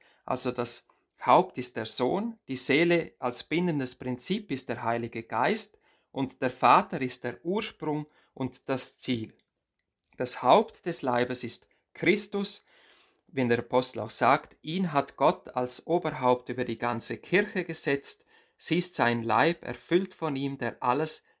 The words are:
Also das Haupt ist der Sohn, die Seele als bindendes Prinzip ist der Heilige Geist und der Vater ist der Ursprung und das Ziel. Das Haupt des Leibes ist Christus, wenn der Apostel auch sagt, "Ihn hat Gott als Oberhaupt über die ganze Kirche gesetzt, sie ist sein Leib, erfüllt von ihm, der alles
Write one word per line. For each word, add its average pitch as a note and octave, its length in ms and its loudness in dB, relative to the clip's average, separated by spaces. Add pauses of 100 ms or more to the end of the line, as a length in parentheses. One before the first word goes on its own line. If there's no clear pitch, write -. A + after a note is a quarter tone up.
(240)
Also B2+ 280 -4
das - 340 -4 (340)
Haupt D#3+ 380 4
ist - 180 -4
der A2 100 -4
Sohn, F#3 600 -2
die C3 100 -6
Seele E3 600 2
als B2 240 -4
bindendes D#3 540 -2
Prinzip C3+ 560 -4
ist B2+ 160 -4
der A2+ 160 -6
Heilige A#2 400 -4
Geist D3+ 560 -2 (320)
und C3+ 300 -6
der B2+ 80 0
Vater D3 500 4
ist C3 240 -4
der - 200 -8
Ursprung D#3 640 -4 (280)
und - 340 -8
das C3+ 300 -2
Ziel. A2+ 360 -4 (840)
Das - 260 -4
Haupt E3+ 440 4
des E3 160 -4
Leibes B2 400 0
ist - 240 -8 (280)
Christus, - 720 0 (600)
wenn B2+ 220 -2
der A#2 120 4
Apostel B2 400 0
auch A2 100 -8
sagt, - 520 2
"Ihn E3+ 300 -4
hat C#3 240 -2
Gott D#3+ 400 0
als B2+ 300 -4
Oberhaupt C#3 640 0
über B2 140 -4
die A2+ 140 -4
ganze A#2 380 -4
Kirche G3 480 -2
gesetzt, - 600 -4 (300)
sie - 220 0
ist - 160 0
sein A#2+ 300 2
Leib, B2 400 2
erfüllt F3+ 500 -2
von D3+ 220 -4
ihm, C#3 220 -4
der A#2 240 -6
alles C#3 420 0 (160)